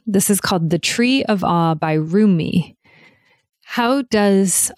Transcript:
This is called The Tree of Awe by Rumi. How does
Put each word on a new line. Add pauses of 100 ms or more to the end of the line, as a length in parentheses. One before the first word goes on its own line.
This
is
called
The
Tree
of
Awe
by
Rumi. (880)
How
does